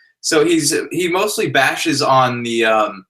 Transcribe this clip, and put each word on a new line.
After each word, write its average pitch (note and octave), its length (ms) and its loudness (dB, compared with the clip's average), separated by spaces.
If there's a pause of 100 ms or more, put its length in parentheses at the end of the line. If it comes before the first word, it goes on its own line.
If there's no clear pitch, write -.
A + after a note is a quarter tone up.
(220)
so D#3 240 2
he's, D#3+ 280 0 (180)
he F3 180 -2
mostly G3 400 -2
bashes C#3+ 520 0
on B2+ 420 2
the, A#2 220 -2
um G#2+ 440 0